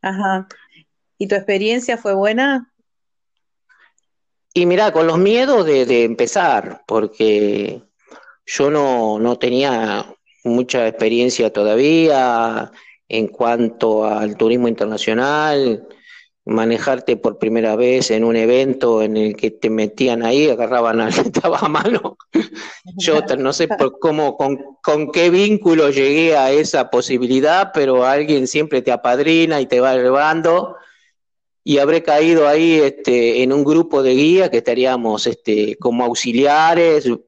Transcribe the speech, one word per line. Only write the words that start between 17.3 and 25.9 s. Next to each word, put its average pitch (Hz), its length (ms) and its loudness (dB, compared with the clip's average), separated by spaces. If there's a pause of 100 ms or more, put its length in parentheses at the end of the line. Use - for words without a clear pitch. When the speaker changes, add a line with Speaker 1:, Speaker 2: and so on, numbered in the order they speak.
Speaker 2:
primera 110 380 0
vez 123 340 0
en 110 140 0
un 117 100 0
evento 120 680 2
en 107 160 -2
el 107 180 -2
que 110 140 -2
te - 200 -6
metían 113 540 -2
ahí, 135 240 2
agarraban 117 540 0
al 110 100 -2
<laughs> - 20 -4
que - 60 0
estaba - 380 -2
a 214 100 -2
mano. 170 480 -4 (800)
Yo 160 280 0
t-, 139 120 -4
no 135 160 -2
sé 160 160 -2
por 143 320 -2
cómo, 151 360 0
con, 139 220 -2 (240)
con 151 300 -2
qué 170 180 2
vínculo 180 600 2